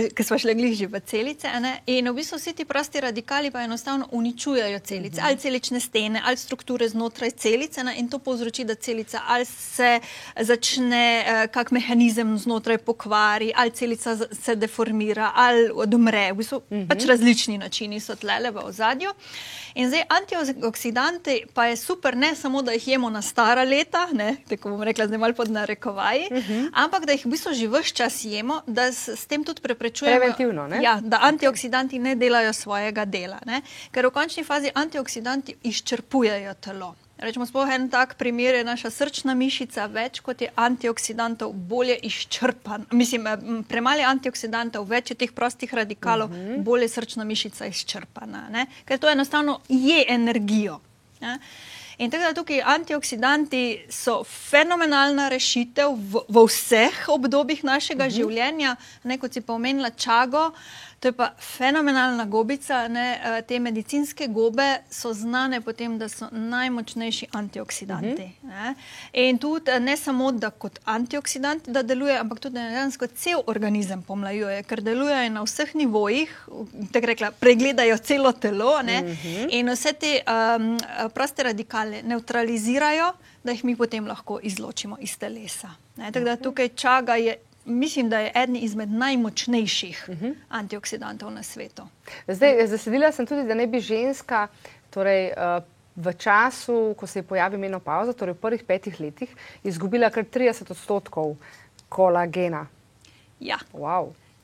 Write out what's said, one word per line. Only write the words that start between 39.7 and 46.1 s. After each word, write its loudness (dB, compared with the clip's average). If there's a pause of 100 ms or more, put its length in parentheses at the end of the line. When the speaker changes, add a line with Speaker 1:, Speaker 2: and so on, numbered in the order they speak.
Speaker 1:
več -6
kot -8
je -2
antioksidantov, 0
bolj -2
je 2
izčrpan-, -4
mislim, 2
eh, 0
m, -6
premalo 2
je 2
antioksidantov, -2
več -2
je -6
teh -2
prostih -4
radikalov, 0